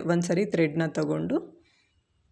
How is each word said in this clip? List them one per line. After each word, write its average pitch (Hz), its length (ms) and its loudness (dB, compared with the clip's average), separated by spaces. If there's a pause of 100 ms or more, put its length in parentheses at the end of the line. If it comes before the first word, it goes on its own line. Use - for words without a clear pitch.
ಒಂದು 175 200 2
ಸರಿ 180 200 2
ಥ್ರೆಡ್ನ 165 440 0
ತಗೊಂಡು 156 460 -2 (960)